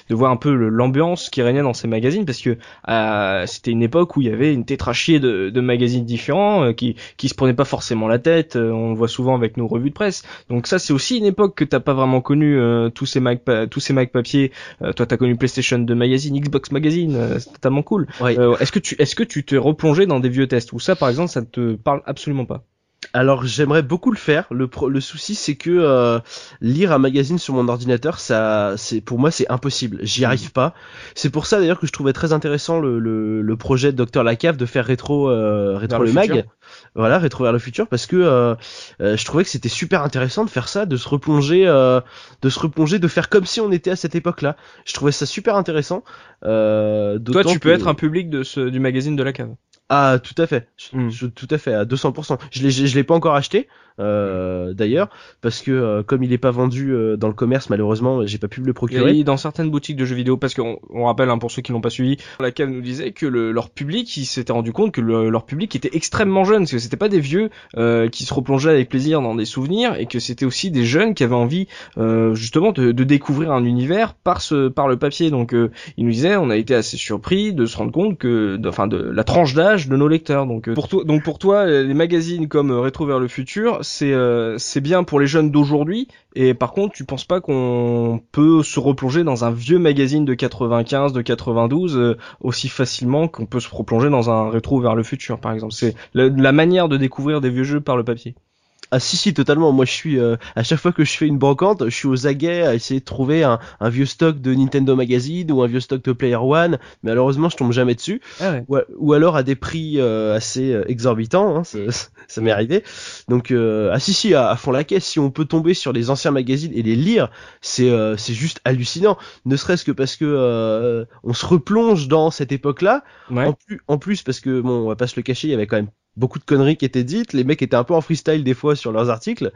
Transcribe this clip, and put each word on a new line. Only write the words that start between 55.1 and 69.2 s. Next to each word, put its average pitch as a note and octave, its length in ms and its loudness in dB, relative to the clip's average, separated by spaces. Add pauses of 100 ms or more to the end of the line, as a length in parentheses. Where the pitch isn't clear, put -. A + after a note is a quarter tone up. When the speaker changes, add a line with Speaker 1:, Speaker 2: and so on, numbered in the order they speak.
Speaker 2:
parce A#2 220 -4
que, C#3 100 -2
euh, A2 320 0
comme C3 180 0
il B2+ 100 -2
est B2 60 2
pas B2+ 140 2
vendu, B2+ 400 -2
euh, A2 240 0
dans G#2+ 100 -2
le A2 80 0
commerce, B2 360 0
malheureusement, A2 540 0
j'ai G#2 140 -4
pas G#2 80 -6
pu G#2+ 140 -10
me B2+ 60 -6
le B2+ 60 0
procurer. B2+ 460 2
Speaker 1:
Et D3+ 60 2
dans C#3 120 2
certaines D#3 320 -4
boutiques D3 280 -4
de C3 80 -2
jeux B2+ 100 -2
vidéo, B2 220 0
parce B2+ 180 -2
qu'on, A#2 240 -4 (120)
on A#2+ 160 -2
rappelle, A#2+ 220 2
hein, A#2+ 100 2
pour A#2 120 -6
ceux - 100 -10
qui B2 120 -6
l'ont A#2 80 -2
pas A#2 100 -2
suivi, C3+ 280 0 (200)
la B2+ 140 -2
cave C#3+ 160 -2
nous B2+ 140 -6
disait B2+ 280 -8
que - 160 -6
le, A#2+ 240 0
leur A#2 200 -2
public, F#3+ 460 -6
ils C3+ 100 -6
s'étaient B2+ 260 -4
rendu A#2 200 -2
compte G#3 200 0
que - 80 -4
le, A2+ 280 2
leur A2+ 160 0
public E3+ 300 -6
était C3+ 180 -6
extrêmement F#3+ 520 0
jeune, G#3 160 4
parce F3 100 0
que B2+ 80 -2
c'était A#2 180 -6
pas G#3 120 0
des G3 120 2
vieux, F3 300 0 (260)
euh, A#2 320 2
qui - 160 -10
se - 80 -6
replongeaient C3+ 380 0
avec C3+ 200 4
plaisir D3 320 0